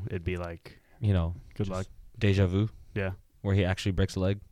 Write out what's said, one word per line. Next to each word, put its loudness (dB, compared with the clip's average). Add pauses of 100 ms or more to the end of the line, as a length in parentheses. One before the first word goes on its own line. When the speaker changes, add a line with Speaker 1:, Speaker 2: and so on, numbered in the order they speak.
Speaker 1:
it'd -6
be -4
like, -12 (220)
Speaker 2:
You 4
know, 2 (200)
Speaker 1:
good -2
Speaker 2:
just -4
Speaker 1:
luck. -4 (320)
Speaker 2:
deja 4
vu, 2 (240)
Speaker 1:
Yeah. -4 (300)
Speaker 2:
where 0
he 4
actually 0
breaks 0
a -4
leg 0 (120)